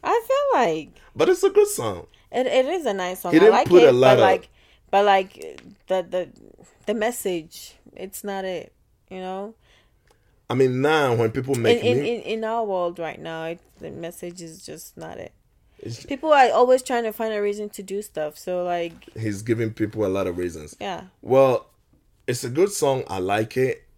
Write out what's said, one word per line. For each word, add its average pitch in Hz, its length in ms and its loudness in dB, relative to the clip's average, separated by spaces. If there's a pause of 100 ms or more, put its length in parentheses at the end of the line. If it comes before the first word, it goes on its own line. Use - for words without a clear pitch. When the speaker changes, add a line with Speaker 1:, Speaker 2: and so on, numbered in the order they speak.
Speaker 1:
I 440 220 0
feel 539 340 2
like 160 300 0 (260)
Speaker 2:
But - 140 2
it's 359 120 2
a 381 80 4
good 403 180 4
song. 104 380 -4 (240)
Speaker 1:
It, 254 160 -2
it 254 200 2
is 330 200 -4
a 214 80 -2
nice 185 260 -6
song. 175 120 -4
Speaker 2:
He 156 60 6
Speaker 1:
I - 20 8
Speaker 2:
didn't 208 140 8
Speaker 1:
like 240 140 2
Speaker 2:
put 175 140 8
a 151 60 8
Speaker 1:
it, 127 40 6
Speaker 2:
lot 127 180 6
Speaker 1:
but 127 80 8
Speaker 2:
of - 20 4
Speaker 1:
like, - 280 4 (420)
but - 140 4
like, 196 300 2 (540)
the, 185 200 -2
the, 180 200 -6 (580)
the 208 80 -2
message, 180 800 -6 (200)
it's - 260 -14
not 196 220 -8
it, 180 280 -10 (360)
you 190 100 -16
know? 190 360 -10 (920)
Speaker 2:
I 120 60 -4
mean, 127 280 2
now 143 320 2
when 113 160 2
people 131 240 -4
make 220 260 2
Speaker 1:
In, - 60 -2
in, 247 120 2
Speaker 2:
mu- 143 60 -2
Speaker 1:
in, 233 180 -4
in 220 220 -6
our 226 200 -4
world 180 340 -4
right 160 220 -10
now, 160 240 -10
it, 170 160 -10 (200)
the 165 100 -14
message 175 520 -14
is 165 240 -20
just - 300 -18
not 160 220 -16
it. - 140 -16 (460)
Speaker 2:
It's - 260 -14
Speaker 1:
People 302 280 -2
are 269 200 6
always 254 300 4
trying 240 220 -2
to 214 80 -4
find 220 200 -6
a 208 80 -4
reason 208 300 -4
to - 120 -16
do 190 200 -8
stuff, 151 360 -10
so, 180 260 -6
like 175 280 -4 (260)
Speaker 2:
He's 107 240 -6
giving 113 300 -2
people 107 320 -4
a 98 40 0
lot 95 180 -2
of 90 120 -4
reasons. 82 420 -8
Speaker 1:
Yeah. 185 240 -10 (180)
Speaker 2:
Well, 131 440 4 (600)
it's 120 180 -6
a 120 60 -6
good 175 200 0
song. 139 380 -2
I 95 100 -8
like 101 380 -2
it. 131 280 -2 (140)